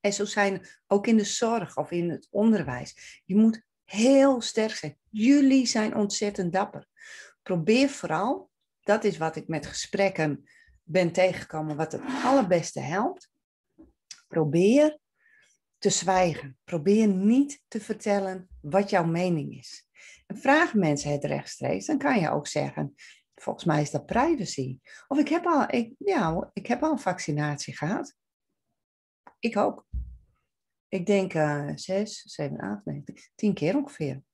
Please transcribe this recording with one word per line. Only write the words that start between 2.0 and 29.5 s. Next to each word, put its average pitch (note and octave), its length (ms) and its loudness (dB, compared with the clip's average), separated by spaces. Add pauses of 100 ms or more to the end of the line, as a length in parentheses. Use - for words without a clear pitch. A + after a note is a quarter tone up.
het - 200 -8
onderwijs. F3+ 920 -2
Je F#3 120 0
moet A3 300 4 (180)
heel C4+ 560 4
sterk A3 340 -2
zijn. - 240 -10 (100)
Jullie C4 580 4
zijn G#3+ 280 0
ontzettend G3+ 580 -2
dapper. F#3 340 -4 (560)
Probeer G3+ 460 2
vooral, G#3 640 -4 (300)
dat G#3+ 240 0
is F#3 140 0
wat D#3+ 180 -2
ik - 120 -12
met D#3+ 180 -6
gesprekken F#3+ 840 -2 (340)
ben E3+ 300 0
tegengekomen, D#3+ 640 -2
wat D#3 160 -4
het - 100 -8 (220)
allerbeste F#3 560 2
helpt. G3 500 -4 (960)
Probeer G3 720 2 (840)
te G3+ 80 2
zwijgen. F3 720 0
Probeer G3+ 440 2
niet A3 600 2
te A3+ 120 -8
vertellen G3 680 -4 (120)
wat F#3+ 300 0
jouw F3+ 140 4
mening E3 540 -2
is. - 280 -20 (400)
En G3+ 120 -12
vragen C#4 400 2
mensen D3 320 0
het C#3+ 140 -4
rechtstreeks, C#3+ 640 -4
dan C#4+ 120 -2
kan C4+ 220 2
je D#3 100 0
ook D3 160 -4
zeggen: C#3+ 480 -6 (400)
"Volgens - 300 -10
mij D3+ 180 2
is C#3+ 80 -4
dat C#3+ 160 -6
privacy." A3 720 -2 (300)
Of: C#4 100 -2
"Ik D4+ 100 2
heb F4 180 -2
al, D#4 240 2
ik, A#3 280 -2
ja C#4+ 340 0
hoor, - 200 -6
ik G3 140 -10
heb - 160 -2
al D4+ 100 0
een A#3 60 -2
vaccinatie D3 800 -4
gehad." - 400 -6 (1200)
Ik A3+ 180 -4